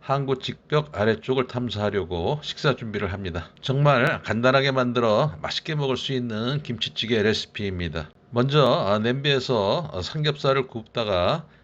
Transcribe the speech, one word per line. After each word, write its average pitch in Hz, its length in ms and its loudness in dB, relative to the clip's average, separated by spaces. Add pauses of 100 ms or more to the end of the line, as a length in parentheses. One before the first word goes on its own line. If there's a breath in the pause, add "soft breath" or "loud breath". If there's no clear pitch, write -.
항구 135 380 0
직벽 - 600 -4
아래쪽을 120 480 2
탐사하려고 104 960 -2
식사 - 320 -2
준비를 104 380 -6
합니다. 90 360 -6 (120)
정말 139 600 4
간단하게 131 480 2
만들어 123 680 2
맛있게 - 340 -6
먹을 139 220 0
수 135 160 -6
있는 123 500 -2
김치찌개 113 600 -2
레시피입니다. 90 880 -2 (220)
먼저, 139 320 2 (240)
아, 104 120 2
냄비에서, 127 920 0
아, 90 80 -4
삼겹살을 139 680 -2
굽다가 107 760 -2 (180 loud breath)